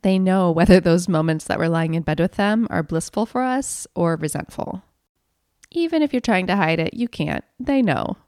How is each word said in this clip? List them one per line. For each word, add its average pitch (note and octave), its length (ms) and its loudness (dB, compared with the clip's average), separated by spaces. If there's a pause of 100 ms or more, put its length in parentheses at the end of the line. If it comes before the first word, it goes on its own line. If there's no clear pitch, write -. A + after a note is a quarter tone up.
They F#3+ 160 2
know F#3 340 2
whether F3+ 280 6
those F3 280 2
moments D#3+ 380 0
that - 140 -2
we're E3 80 0
lying E3 260 0
in E3 100 -2
bed D3+ 160 -2
with F3 140 0
them G#3+ 360 0
are D#3+ 140 -2
blissful E3 420 -4
for B3+ 180 -4
us B3+ 420 -6 (100)
or E3 200 0
resentful. - 680 -8 (880)
Even E4 300 0
if D4 120 0
you're B3 80 0
trying F#3 260 2
to F#3 80 0
hide E3 240 2
it, - 140 -2
you A#3+ 140 -4
can't. - 380 -4 (140)
They C4+ 220 0
know. - 360 -2 (100)